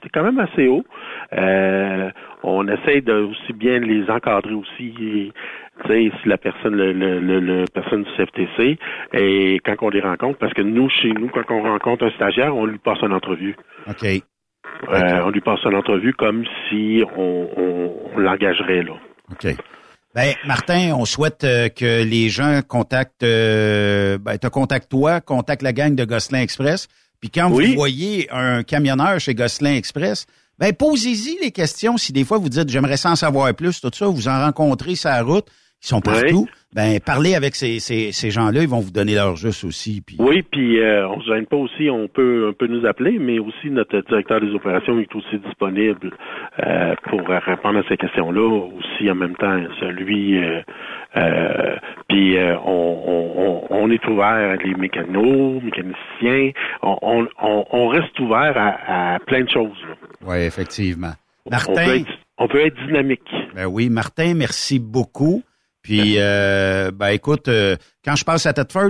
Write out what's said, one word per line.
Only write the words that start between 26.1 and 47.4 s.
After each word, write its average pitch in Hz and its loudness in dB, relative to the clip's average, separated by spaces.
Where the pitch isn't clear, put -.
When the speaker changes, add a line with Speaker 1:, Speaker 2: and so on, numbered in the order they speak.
Speaker 2:
Express. 139 -2
Puis 113 -12
quand 170 2
Speaker 1:
Oui. 135 6
Speaker 2:
vous 269 4
voyez 147 -2
un 127 0
camionneur 147 2
chez 135 -2
Gosselin 120 0
Express, 156 -4
ben, 202 2
posez-y 262 0
les 277 -2
questions. 214 -2
Si - -4
des 135 2
fois 214 0
vous 180 -2
dites, « 143 0
J'aimerais 135 2
ça 170 2
en 170 4
savoir 139 2
plus », 175 -2
tout 123 -2
ça, - -2
vous 139 0
en 131 2
rencontrez 147 0
sur 165 -2
la 123 2
route, 165 2
ils - -14
sont 123 2
Speaker 1:
Oui. 107 2
Speaker 2:
partout. 170 4
Ben, 107 2
parlez 156 2
avec 139 0
ces, 113 -2
ces, 110 -2
ces 107 -4
gens-là, 110 2
ils 131 2
vont 123 0
vous 95 -6
donner 104 0
leur 101 2
juste 98 -4
aussi. 101 -8
Puis - -20
Speaker 1:
Oui, 143 4
puis, 120 0
euh, 104 4
on 104 -6
se 107 -10
gêne 110 -2
pas - -4
aussi, 147 -2
on 113 -2
peut, 120 2
on 104 -2
peut 120 -2
nous 117 -2
appeler, 135 0
mais 123 0
aussi 110 -8
notre 135 0
directeur 110 0
des 104 0
opérations 104 0
est 107 -4
aussi 107 -8
disponible, 101 -2
euh, 85 0
pour 104 -2
répondre 92 0